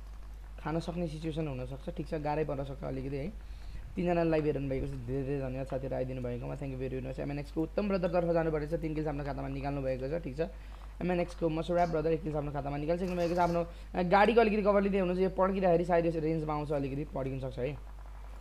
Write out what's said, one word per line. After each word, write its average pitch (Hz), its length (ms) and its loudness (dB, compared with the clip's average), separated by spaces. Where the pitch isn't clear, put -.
खान 160 200 -2
सक्ने 170 280 -2
situation 156 400 -4
हुनसक्छ, 131 480 -8
ठिक 156 120 -6
छ, 165 60 -4
गाह्रै 151 300 0
पर्न 139 200 -2
सक्छ 135 200 -8
अलिकति 135 320 -4
है। 151 360 -8
तिनजना 175 260 2
लाइभ 160 220 4
हेर्नु 139 240 0
भएको 135 180 0
छ, 139 40 -4
धेरै 135 320 -4
धेरै 139 180 -2
धन्यवाद 131 260 -4
साथीहरू 131 300 -4
आइदिनु 127 260 -2
भएकोमा, 123 340 -4
thank 135 200 -6
you 131 120 -4
very 131 180 -4
much। 135 140 -6
एमएनएक्सको 143 420 -2
उत्तम 208 260 -2
ब्रदरतर्फ 175 440 2
जानुपर्ने 160 340 2
छ, 156 80 -2
तिन 156 200 -2
किल्स 151 140 0
आफ्नो 143 160 -2
खातामा 139 240 -4
निकाल्नु 139 340 -2
भएको 131 260 -2
छ, 165 140 -2
ठिक 131 140 -6
छ। 147 40 0
एमएनएक्सको 175 460 0
मसुर 160 280 0
ऱ्याप 175 120 6
brother 160 240 2
एक 156 100 2
किल्स 151 140 -2
आफ्नो 143 160 -2
खातामा 143 240 -4
निकालिसक्नु 170 400 0
भएको 175 180 2
छ। 175 40 2
आफ्नो, 170 280 4
अ, 185 80 2
गाडीको 208 380 8
अलिकति 214 220 6
cover 202 200 6
लिँदै 196 160 2
हुनुहुन्छ, 180 240 2
यो 185 80 4
पड्किँदाखेरि 185 540 4
सायद 170 220 4
यस 165 100 2
रेन्जमा 156 380 0
आउँछ, 147 180 -2
अलिकति 139 320 0
पड्किन 135 360 -4
सक्छ 127 180 -6
है। 127 120 0